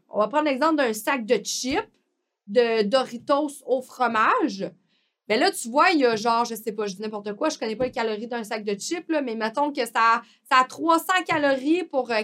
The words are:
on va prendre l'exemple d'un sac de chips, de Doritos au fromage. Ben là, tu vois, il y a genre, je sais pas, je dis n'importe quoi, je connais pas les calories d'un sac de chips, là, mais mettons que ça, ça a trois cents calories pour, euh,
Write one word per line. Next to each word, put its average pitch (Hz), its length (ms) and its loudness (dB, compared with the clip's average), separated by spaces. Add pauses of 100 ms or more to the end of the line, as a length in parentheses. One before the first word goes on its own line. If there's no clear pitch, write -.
(100)
on - 80 -4
va 208 100 2
prendre 302 160 0
l'exemple 302 320 2
d'un 254 160 2
sac 240 320 -2
de 226 180 2
chips, 277 380 -4 (680)
de 226 360 2
Doritos 262 800 -2
au 254 160 0
fromage. 233 920 0 (560)
Ben 214 140 0
là, 349 100 4
tu - 180 -8
vois, 302 240 4
il 311 80 2
y 262 40 6
a 233 120 4
genre, 233 280 0
je 226 100 -6
sais 220 180 -8
pas, 214 140 -4
je 196 100 -6
dis 185 40 -18
n'importe 214 320 -8
quoi, 208 160 -2
je - 100 -4
connais 220 180 -4
pas 254 100 -2
les 254 40 -6
calories 226 360 -4
d'un 233 180 -6
sac 214 180 -6
de 202 160 -4
chips, 330 300 -6
là, 302 140 0
mais 240 120 -4
mettons 226 380 -2
que 262 140 -2
ça, 226 340 2 (300)
ça 269 80 6
a 254 60 6
trois 320 340 0
cents 359 280 0
calories 294 580 2
pour, 247 260 -4
euh, 220 140 0